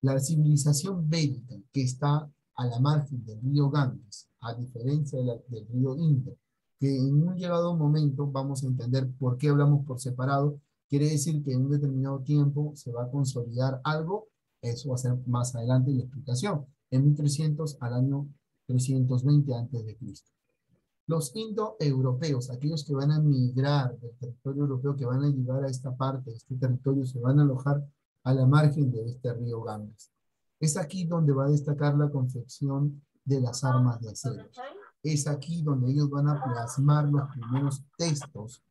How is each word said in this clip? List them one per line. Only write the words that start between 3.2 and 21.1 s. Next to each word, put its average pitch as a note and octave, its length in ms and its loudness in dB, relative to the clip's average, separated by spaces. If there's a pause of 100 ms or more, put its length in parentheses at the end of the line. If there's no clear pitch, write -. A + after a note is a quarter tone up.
del G#2+ 160 -14
río C#3+ 280 2
Ganges, C3 580 -4 (140)
a A#2 120 -10
diferencia C3 680 -4
de B2+ 40 -2
la, A#2+ 120 -2 (120)
del A2 220 -12
río C3 260 0
Indo, D3 400 0 (420)
que C#3 200 0
en C#3 280 4
un F3+ 120 0
llegado F3 400 0
momento D3 500 2
vamos C3+ 340 -4
a C3 60 -4
entender B2+ 500 -2
por B2 200 0
qué D3 100 0
hablamos C#3+ 380 4
por B2+ 160 -8
separado, C#3 580 -2 (300)
quiere C#3+ 180 2
decir D3+ 380 0
que C3+ 80 -2
en B2+ 140 2
un C#3+ 40 0
determinado C3+ 480 0
tiempo D3 560 2
se - 160 -12
va A#2+ 140 -4
a B2 40 -8
consolidar B2+ 760 -2
algo, D#3+ 420 -2 (340)
eso A#2+ 280 -6
va B2+ 60 -2
a - 100 -2
ser B2 120 0 (100)
más B2 280 -2
adelante B2+ 380 2
la B2 100 0
explicación, C#3+ 600 -4 (260)
en C3+ 140 4
mil D3 100 6
trescientos D3 640 0
al A#2+ 140 -4
año C#3 340 0 (400)
trescientos B2+ 560 0
veinte C#3+ 320 4
antes A#2+ 300 -6
de G#2+ 100 -12
Cristo. - 340 -16 (840)